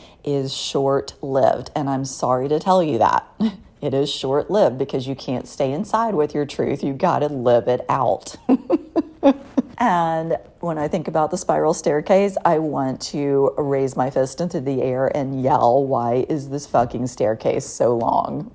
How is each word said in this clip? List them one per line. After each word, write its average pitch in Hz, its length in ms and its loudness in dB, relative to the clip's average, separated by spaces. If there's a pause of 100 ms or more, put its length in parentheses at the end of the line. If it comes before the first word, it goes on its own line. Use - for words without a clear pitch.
(240)
is 139 300 -2
short-lived. - 1200 0
And 139 140 -2
I'm 135 160 -2
sorry 127 420 -2
to 151 120 0
tell 185 220 4
you 143 180 0
that. - 260 4 (140)
<laughs> 214 140 0 (260)
It 139 140 -2
is 139 160 0
short-lived 143 720 0
because 135 280 -4
you 139 60 -6
can't - 340 -6
stay 135 240 -2
inside 214 440 -2
with 151 180 0
your 147 140 -2
truth. - 360 -4
You 139 100 -2
gotta 143 340 0
live 123 400 2
it 123 200 0
out. 127 540 -2
<laughs> - 60 -6 (1300)
And 165 580 0 (220)
when 160 200 -4
I 151 80 -2
think 160 200 -2
about 156 220 0
the 175 80 -4
spiral 151 360 0
staircase, 190 720 2
I 170 140 4
want 139 420 -2 (120)
to 139 460 2
raise 135 380 0
my 131 140 0
fist 131 320 -2
into 175 180 -2
the 131 220 -2
air 131 340 0
and 135 280 -2
yell, 127 420 4
"Why 123 420 0
is 139 220 -4
this 139 160 -6
fucking 123 420 0
staircase 113 600 -2
so - 280 2
long? 135 600 -2